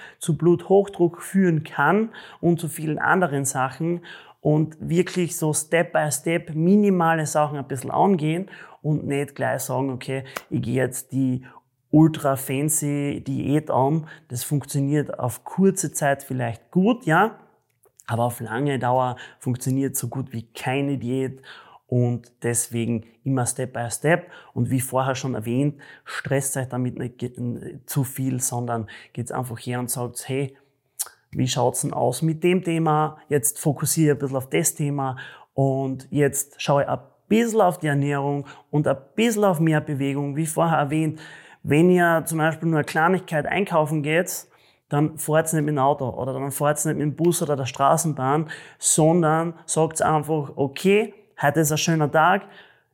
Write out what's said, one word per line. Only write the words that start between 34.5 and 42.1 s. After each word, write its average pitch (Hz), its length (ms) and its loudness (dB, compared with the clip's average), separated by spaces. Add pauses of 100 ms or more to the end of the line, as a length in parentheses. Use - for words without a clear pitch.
Thema 143 440 -4 (360)
und 135 560 0
jetzt 139 500 0
schaue 143 240 2
ich - 60 -2
ein 147 100 -2 (280)
bisschen 220 340 2
auf 180 160 4
die 156 100 -4
Ernährung 143 600 0 (240)
und 151 160 2
ein 139 100 0 (180)
bisschen 214 280 2
auf 185 160 4
mehr 160 220 4
Bewegung. 139 540 -4
Wie 160 120 -2
vorher 160 320 0
erwähnt, 156 400 -2 (420)
wenn 165 300 6
ihr 170 340 4